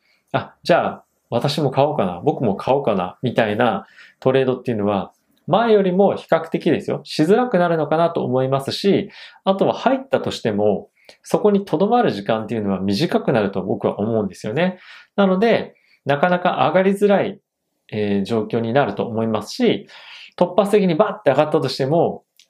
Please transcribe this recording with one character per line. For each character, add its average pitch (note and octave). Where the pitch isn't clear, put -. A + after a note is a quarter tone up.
あ、 -
じ F3
ゃ B2+
あ -
私 C#3
も C#3+
買 C#3
お D3+
う -
か A2
な、 F2
僕 C#3+
も G2
買 -
お C#3+
う -
か A2
な、 F#2
み A#2
た A2
い G#2
な A2+
ト C3
レ C3+
ー -
ド B2
っ -
て B2+
い A2+
う -
の G2+
は、 G2
前 A3
よ G3+
り F#3
も F#3
比 -
較 D#3+
的 E3+
で G3
す -
よ、 C#3+
し -
づ G3
ら B3
く G3
な F3
る E3
の D3
か D#3
な E3+
と C#3
思 B2+
い C3
ま C3+
す C3
し、 C3+
あ G3
と G3
は A#2
入 -
っ -
た A#2
と -
し -
て A2+
も、 G2+
そ -
こ G#3
に G3
留 G3
ま A#3+
る E3
時 G2
間 A2
っ G#2
て A#2
い -
う G#2+
の G2
は F#2
短 G#2
く -
な A2+
る G2
と F2+
僕 G#2
は -
思 A2
う G2
ん -
で -
す -
よ A2
ね。 F3+
な G3+
の F#3
で、 G#3
な C#3
か F3+
な F3+
か E3+
上 D#3
が F#3
り G3
づ G3
ら F#3+
い、 -
え G#2
ー、 -
状 A2
況 A2+
に A2+
な C#3
る G2+
と G2+
思 A2+
い A2+
ま G#2+
す -
し、 A3+
突 F3
発 G3+
的 F#3+
に E3
バ G#3
ッ -
て C#3
上 B2+
が D3+
っ D3+
た D#3+
と C3+
し -
て C3+
も、 C#3